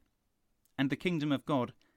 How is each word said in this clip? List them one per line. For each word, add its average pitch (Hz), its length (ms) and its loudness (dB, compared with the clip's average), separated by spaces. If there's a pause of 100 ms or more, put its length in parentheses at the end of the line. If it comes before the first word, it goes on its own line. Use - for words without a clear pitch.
(800)
and 139 100 2
the 131 80 -2
kingdom 151 360 0
of 135 120 0
God 123 280 -2 (240)